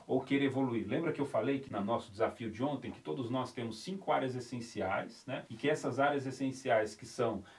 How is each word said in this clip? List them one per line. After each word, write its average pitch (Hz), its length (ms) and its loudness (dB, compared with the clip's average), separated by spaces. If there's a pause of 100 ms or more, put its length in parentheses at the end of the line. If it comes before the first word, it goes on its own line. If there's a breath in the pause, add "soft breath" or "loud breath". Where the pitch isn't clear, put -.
ou 131 140 2
queira 139 240 4
evoluir. 123 420 2
Lembra 156 260 0
que - 80 -2
eu 139 60 0
falei 135 320 2
que - 140 -10
no 98 100 0
nosso 110 300 0
desafio 107 360 0
de 101 140 -4
ontem, 135 300 -2
que - 80 -16
todos - 280 -4
nós 127 240 -2
temos 117 300 -6
cinco 185 300 -2
áreas 131 240 2
essenciais, 104 880 -4
né? 123 240 -6
E 107 60 -10
que 143 120 0
essas 143 300 2
áreas 139 280 4
essenciais 123 680 2
que - 120 -16
são 107 360 0 (160 loud breath)